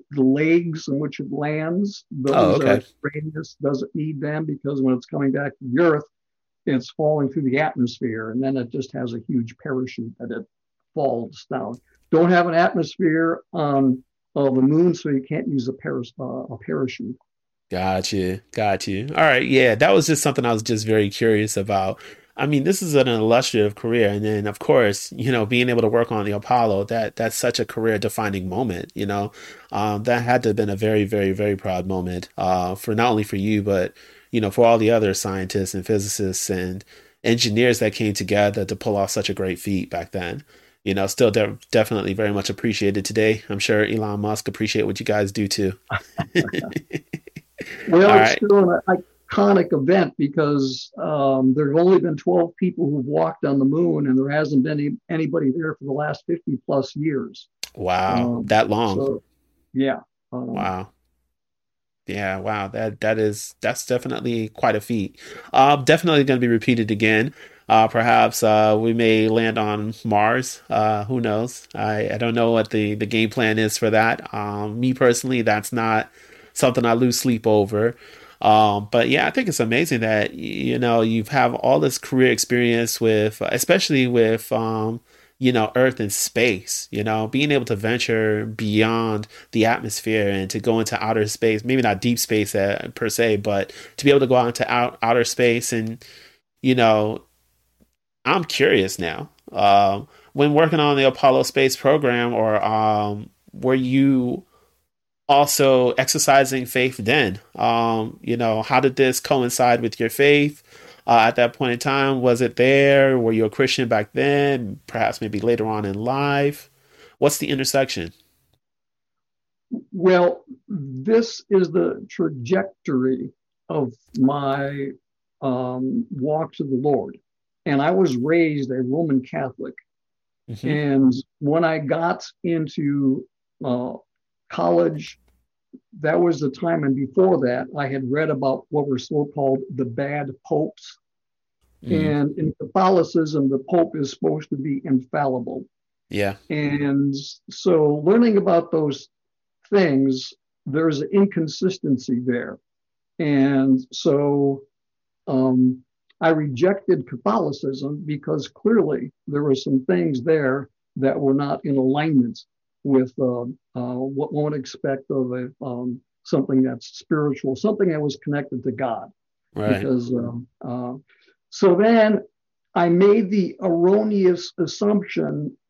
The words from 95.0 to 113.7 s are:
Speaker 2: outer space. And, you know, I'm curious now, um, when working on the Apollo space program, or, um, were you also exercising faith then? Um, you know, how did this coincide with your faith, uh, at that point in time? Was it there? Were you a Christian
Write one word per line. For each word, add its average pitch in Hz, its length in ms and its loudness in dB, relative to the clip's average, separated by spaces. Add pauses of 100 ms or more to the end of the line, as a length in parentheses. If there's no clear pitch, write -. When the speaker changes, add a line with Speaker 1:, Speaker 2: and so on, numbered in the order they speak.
Speaker 2:
outer 117 200 2
space. 120 480 0
And, 113 320 -6 (600)
you 131 100 2
know, 110 480 2 (1040)
I'm 165 180 0
curious 117 540 0
now, 85 320 -8 (220)
um, 101 560 4 (260)
when 143 220 2
working 160 240 4
on 147 180 4
the 135 100 4
Apollo 131 360 4
space 135 320 0
program, 123 580 0
or, 110 320 0
um, 107 640 0 (240)
were 127 220 0
you 131 680 2 (880)
also 135 600 4
exercising 131 760 2
faith 127 320 -2
then? 110 400 2 (180)
Um, 113 680 0
you 117 140 -2
know, 113 260 0
how 127 160 2
did 131 160 2
this 131 240 2
coincide 123 640 2
with 113 180 -4
your 113 100 0
faith, 147 540 2 (420)
uh, 117 220 6
at 120 80 0
that 120 180 2
point 127 200 -2
in 120 60 -4
time? 135 420 0
Was 123 180 2
it 120 160 0
there? 135 640 4
Were 113 140 2
you 110 100 2
a 107 60 2
Christian 131 400 0